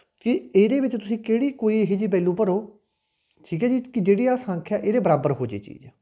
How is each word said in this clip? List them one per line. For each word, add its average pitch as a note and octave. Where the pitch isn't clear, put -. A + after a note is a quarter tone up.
ਕਿ -
ਇਹਦੇ A3
ਵਿੱਚ C4
ਤੁਸੀਂ G#3
ਕਿਹੜੀ A3+
ਕੋਈ A3
ਇਹੋ G3+
ਜਿਹੀ G3
ਵੈਲਿਊ F3+
ਭਰੋ, G3+
ਠੀਕ E3
ਹੈ B3
ਜੀ, B3+
ਕਿ A#3+
ਜਿਹੜੀ G3
ਆਹ B3+
ਸੰਖਿਆ G3
ਇਹਦੇ G#3+
ਬਰਾਬਰ D3+
ਹੋ B2+
ਜੇ G#2
ਚੀਜ਼ G2+